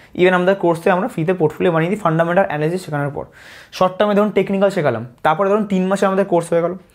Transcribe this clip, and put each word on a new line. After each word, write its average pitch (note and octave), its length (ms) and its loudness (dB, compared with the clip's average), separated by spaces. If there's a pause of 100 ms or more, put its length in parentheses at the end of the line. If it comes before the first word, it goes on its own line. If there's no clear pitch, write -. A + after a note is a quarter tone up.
(160)
Even F3+ 180 4
আমাদের F3+ 220 2
কোর্সে E3+ 360 0
আমরা F#3 160 0
ফ্রিতে E3+ 260 -2
পোর্টফোলিও F3+ 380 0
বানিয়ে D#3+ 180 2
দিই G#3+ 100 -2
ফান্ডামেন্টাল E3+ 460 2
অ্যানালিসিস D#3 400 -4
শেখানোর C#3+ 240 -4
পর। D3 160 -10 (460)
শর্ট F#3 260 0
টার্মে G#3 180 2
ধরুন G#3 140 2
টেকনিক্যাল G3 400 0
শেখালাম, B2+ 360 -2 (180)
তারপরে E3+ 260 0
ধরুন G#3 160 0
তিন F#3 220 0
মাসে G3 180 0
আমাদের F#3+ 200 0
কোর্স E3+ 280 -2
হয়ে E3+ 80 2
গেল। E3+ 140 -4 (200)